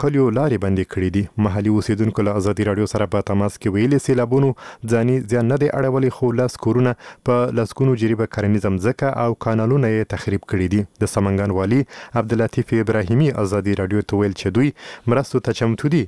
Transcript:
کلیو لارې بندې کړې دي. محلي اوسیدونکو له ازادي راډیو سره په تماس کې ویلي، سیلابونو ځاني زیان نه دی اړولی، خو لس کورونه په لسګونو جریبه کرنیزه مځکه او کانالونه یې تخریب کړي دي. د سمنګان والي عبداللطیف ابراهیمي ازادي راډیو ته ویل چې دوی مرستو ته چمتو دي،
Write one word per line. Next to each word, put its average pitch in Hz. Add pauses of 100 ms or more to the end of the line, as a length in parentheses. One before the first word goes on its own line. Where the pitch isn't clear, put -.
کلیو 139 (100)
لارې 135
بندې 95
کړې 92
دي. 98 (240)
محلي 104
اوسیدونکو 107
له 101
ازادي 101
راډیو 101
سره 101
په 101
تماس 101
کې 98
ویلي، 131
سیلابونو 131 (420)
ځاني 120 (160)
زیان 120
نه 143
دی 143
اړولی، 135
خو 123 (120)
لس 123 (120)
کورونه 123 (380)
په 123 (100)
لسګونو 127
جریبه 110
کرنیزه 104
مځکه 123 (140)
او 117 (120)
کانالونه 113
یې 110
تخریب -
کړي 92
دي. 104 (220)
د 104
سمنګان 98
والي 104 (420)
عبداللطیف 113 (120)
ابراهیمي 113 (180)
ازادي 101
راډیو 101
ته 101
ویل 98
چې - (120)
دوی 143 (440)
مرستو 135
ته -
چمتو 113
دي، 113